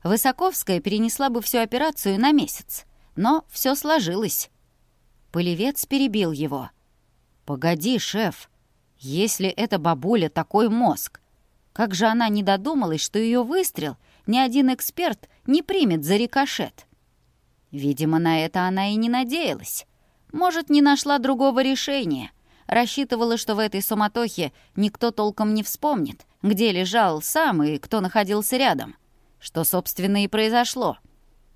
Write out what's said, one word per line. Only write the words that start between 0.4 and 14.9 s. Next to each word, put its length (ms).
перенесла 500
бы 120
всю 160
операцию 640
на 100
месяц. 540
Но 320
всё 260
сложилось. 760
Полевец 520
перебил 460
его. 400
«Погоди, 540
шеф, 500
если 500
эта 300
бабуля 500
такой 400
мозг, 520
как 220
же 120
она 220
не 160
додумалась, 560
что 180
её 240
выстрел 540
ни 120
один 340
эксперт 560